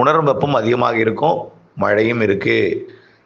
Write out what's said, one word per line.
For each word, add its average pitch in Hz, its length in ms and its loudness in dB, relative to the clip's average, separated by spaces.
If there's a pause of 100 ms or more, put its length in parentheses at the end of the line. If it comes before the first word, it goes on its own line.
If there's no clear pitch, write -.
உணரும் 156 280 2
வெப்பம் 135 300 0
அதிகமாக 117 400 0
இருக்கும், 113 380 0 (400)
மழையும் 110 480 0
இருக்கு. 101 320 0 (680)